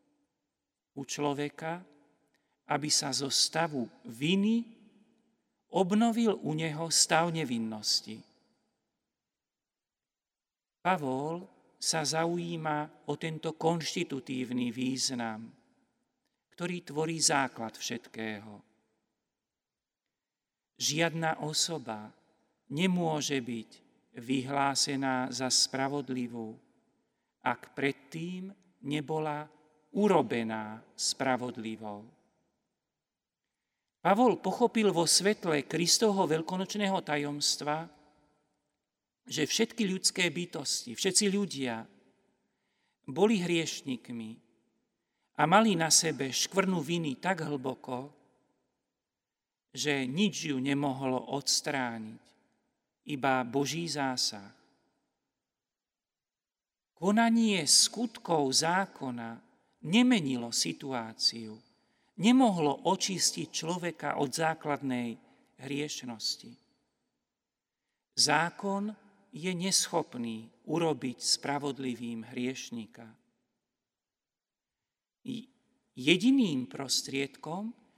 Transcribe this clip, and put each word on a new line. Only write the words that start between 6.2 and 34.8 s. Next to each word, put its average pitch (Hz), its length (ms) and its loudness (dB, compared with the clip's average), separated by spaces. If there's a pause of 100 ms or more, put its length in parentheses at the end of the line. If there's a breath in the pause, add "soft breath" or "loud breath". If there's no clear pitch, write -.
u 151 140 -2
neho 160 340 -2
stav 165 460 4
nevinnosti. 113 880 -4 (2500)
Pavol 156 640 0 (320)
sa 160 300 0
zaujíma 160 1040 -2
o 147 100 -2
tento 160 320 -4
konštitutívny 131 1200 -2
význam, 120 800 -4 (1040)
ktorý 175 300 -6
tvorí 160 340 -2
základ 131 560 0
všetkého. 110 880 -10 (2250)
Žiadna 160 640 0
osoba 127 720 -4 (560)
nemôže 160 720 0
byť 117 280 -8 (440)
vyhlásená 135 1200 0
za 127 160 -2
spravodlivú, 127 1040 -2 (880)
ak - 320 -4
predtým 170 800 -6 (260)
nebola 151 680 -4 (440)
urobená 117 880 2 (160)
spravodlivou. 110 1040 -2 (2000)
Pavol 202 320 6
pochopil 214 560 2